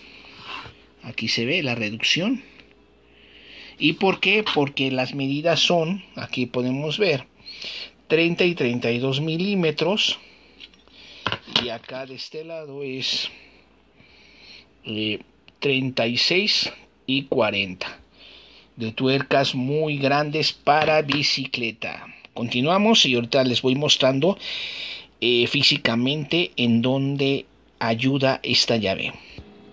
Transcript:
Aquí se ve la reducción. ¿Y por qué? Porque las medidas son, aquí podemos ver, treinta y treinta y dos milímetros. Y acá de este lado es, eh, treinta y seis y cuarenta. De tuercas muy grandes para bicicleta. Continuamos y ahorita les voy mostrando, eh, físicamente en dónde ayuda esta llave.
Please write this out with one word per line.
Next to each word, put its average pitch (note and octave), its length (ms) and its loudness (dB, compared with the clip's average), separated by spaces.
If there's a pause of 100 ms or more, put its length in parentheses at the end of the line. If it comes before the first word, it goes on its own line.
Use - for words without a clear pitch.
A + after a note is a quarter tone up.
(1000)
Aquí A2+ 280 -6
se A#2 160 0
ve D#3+ 180 0
la B2 120 -2
reducción. A#2 680 -2 (1400)
¿Y D3+ 140 2
por F#3+ 260 0
qué? G#3 240 2 (100)
Porque C#3 380 0
las B2+ 240 -2
medidas C#3+ 460 0
son, F3 420 2 (140)
aquí - 280 -4
podemos C3 520 -2
ver, E3 280 0 (840)
treinta E3+ 340 2
y F3 100 4
treinta B2 380 0
y A#2+ 80 0
dos C3+ 220 0
milímetros. F3 1000 0 (1400)
Y A#2+ 60 -6
acá B2+ 360 -10
de C3 100 -14
este D#3 280 -12
lado D#3 400 -12
es, C3 460 -4 (1500)
eh, G#2+ 380 -6 (380)
treinta C3 480 0
y A#2+ 100 -2
seis - 540 0 (340)
y C3+ 180 0
cuarenta. G2+ 760 -2 (760)
De A2+ 160 -6
tuercas C3+ 600 0
muy C#3+ 460 -2
grandes D3 540 0
para D#3 500 4
bicicleta. C3+ 1040 -2 (260)
Continuamos E3+ 720 4
y C3+ 80 4
ahorita A#2+ 300 2
les B2 180 2
voy C3 140 4
mostrando, C#3+ 640 2 (840)
eh, A#2+ 240 4
físicamente C#3+ 1120 0
en A#2 260 4
dónde C#3 640 0 (320)
ayuda C3 640 0
esta - 360 2
llave. F#2+ 360 -2 (600)